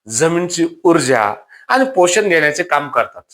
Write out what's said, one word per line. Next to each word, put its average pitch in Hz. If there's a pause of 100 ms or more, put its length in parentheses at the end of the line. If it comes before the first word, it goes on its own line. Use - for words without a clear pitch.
जमिनीची 165 (160)
ऊर्जा 131 (340)
आणि 262 (100)
पोषण 185
देण्याचे 156
काम 147
करतात. 120 (120)